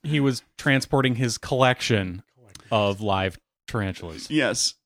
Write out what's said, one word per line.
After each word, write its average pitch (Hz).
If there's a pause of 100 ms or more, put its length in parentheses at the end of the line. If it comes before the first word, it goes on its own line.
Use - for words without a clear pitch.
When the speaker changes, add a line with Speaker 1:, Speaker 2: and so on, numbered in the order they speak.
Speaker 1:
he 147
was 135 (160)
transporting 135
his 120
collection 113 (480)
of 101
live 95 (280)
tarantulas. 92
Speaker 2:
Yes. 131 (120)